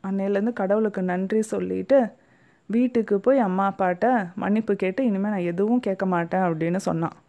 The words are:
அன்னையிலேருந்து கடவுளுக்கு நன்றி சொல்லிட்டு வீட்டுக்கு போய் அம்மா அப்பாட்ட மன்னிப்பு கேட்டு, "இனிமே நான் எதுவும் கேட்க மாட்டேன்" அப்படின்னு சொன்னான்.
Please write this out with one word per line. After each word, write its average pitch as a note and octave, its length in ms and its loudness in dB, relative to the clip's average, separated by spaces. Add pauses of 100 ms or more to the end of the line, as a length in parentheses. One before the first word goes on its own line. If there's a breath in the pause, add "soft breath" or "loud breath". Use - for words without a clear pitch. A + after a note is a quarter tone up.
அன்னையிலேருந்து G3 460 0
கடவுளுக்கு G3+ 480 0
நன்றி F#3 400 0
சொல்லிட்டு G3 680 0 (540 soft breath)
வீட்டுக்கு A3+ 540 0
போய் C4 200 4
அம்மா G3 380 0
அப்பாட்ட F#3 580 0
மன்னிப்பு G#3 400 0
கேட்டு, G3 300 -2
"இனிமே G3+ 240 0
நான் G#3 80 -2
எதுவும் F#3+ 420 0
கேட்க G3 260 -2
மாட்டேன்" F3+ 360 0
அப்படின்னு E3+ 340 0
சொன்னான். E3+ 360 -2 (180)